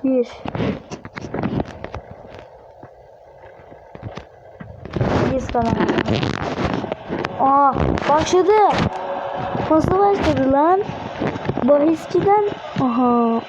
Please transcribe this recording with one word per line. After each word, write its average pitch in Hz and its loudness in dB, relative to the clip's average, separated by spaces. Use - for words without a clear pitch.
Bir. 262 2
Biz 262 -2
kazandık. 233 0
Aa, 269 4
başladı. 330 4
Nasıl 320 4
başladı 339 4
lan? 339 4
Bahisçiden. 330 2
Aha. 240 2